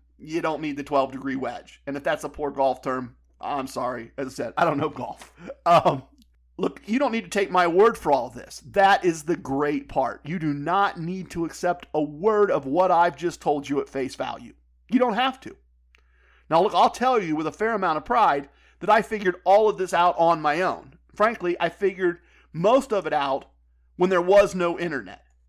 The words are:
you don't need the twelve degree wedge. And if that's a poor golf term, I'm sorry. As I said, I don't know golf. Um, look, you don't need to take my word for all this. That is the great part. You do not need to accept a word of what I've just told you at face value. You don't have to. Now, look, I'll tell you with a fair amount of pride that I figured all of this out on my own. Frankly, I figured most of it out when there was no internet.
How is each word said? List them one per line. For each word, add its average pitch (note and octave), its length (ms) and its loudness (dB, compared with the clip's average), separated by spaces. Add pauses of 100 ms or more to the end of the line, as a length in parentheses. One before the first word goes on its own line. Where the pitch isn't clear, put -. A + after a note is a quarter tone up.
(180)
you D#3+ 240 -6
don't D#3 200 -2
need D3 160 -6
the C#3+ 60 -8
twelve C#3 280 0
degree C3 240 -8
wedge. A#2+ 520 -10
And C#3 100 -8
if C#3 60 -12
that's D3+ 200 -4
a D3 60 -8
poor C#3+ 220 -8
golf C3+ 300 0
term, B2+ 340 -6 (260)
I'm C3 260 -6
sorry. B2 500 -8
As C#3 100 -6
I - 20 -10
said, A#2+ 280 -10
I D3 60 2
don't D3+ 140 0
know D3+ 120 -2
golf. - 440 -14 (320)
Um, D#3 380 4 (540)
look, - 280 -6
you G#3+ 120 -2
don't C4+ 140 0
need A3+ 140 -4
to E3+ 40 -20
take G3 220 -2
my F3+ 160 4
word F#3+ 300 4
for D#3+ 140 0
all B2+ 180 0
this. - 380 -18
That G3 360 4
is D#3+ 200 0
the E3 120 -2
great C#3 540 -4
part. A#2+ 340 -4
You E3 160 -8
do D3+ 140 -2
not F3 460 -2
need F3 320 -8
to E3+ 140 -4
accept F3 480 -4
a D#3 80 0
word F#3+ 500 0
of C#3+ 140 -2
what E3+ 240 2
I've F3 280 2
just E3 240 -6
told D3 260 -2
you C#3 140 0
at - 80 -6
face C3+ 260 -6
value. A#2+ 380 -10 (360)
You B3 100 2
don't A#3+ 160 2
have C4 260 -2
to. - 160 -16 (920)
Now, D#3+ 120 4
look, G3+ 120 0
I'll G#3 160 4
tell A#3+ 320 0
you D#3+ 140 -2
with D#3 120 -2
a D3 40 -4
fair A3 220 -2
amount F3+ 240 0
of D3+ 80 -8
pride F3 420 2 (320)
that F3 100 -8
I G#3+ 120 6
figured G3+ 420 -2
all G#3 240 6
of F#3 100 0
this F#3 160 -4
out F3 240 4
on E3 240 4
my D3+ 200 0
own. D3 320 -4 (200)
Frankly, G#3 460 0
I E3+ 80 0
figured F3+ 520 -2 (340)
most A3 400 2
of F#3+ 120 -2
it D3+ 80 -2
out C#3 320 -2 (520)
when F3+ 120 2
there F3+ 120 4
was G3 340 4
no F3 240 -2
internet. C#3+ 460 -8 (220)